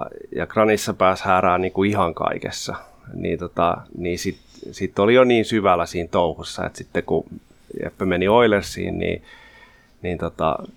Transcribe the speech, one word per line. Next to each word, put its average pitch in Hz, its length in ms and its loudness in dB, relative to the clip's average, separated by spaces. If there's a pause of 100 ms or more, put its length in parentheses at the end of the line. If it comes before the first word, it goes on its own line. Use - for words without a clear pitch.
(360)
ja 85 100 -4
Granissa 107 480 2
pääsi 92 300 2
häärää 92 340 4
niinku 92 260 0
ihan 98 300 0
kaikessa, - 600 -6 (400)
niin, 90 240 -4
tota, 87 380 0 (220)
niin 87 200 -4
sit, 92 200 -6 (340)
sit - 260 -4
oli 104 160 6
jo 127 100 8
niin 120 200 4
syvällä 95 420 2
siinä 85 240 -6
touhussa, 87 560 -2
että - 120 -10
sitten - 240 -6
kun - 220 0 (580)
Jeppe - 220 -8
meni 92 240 2
Oilersiin, 101 680 2
niin, 87 240 -4 (800)
niin 87 160 -4
tota, 82 380 -2 (200)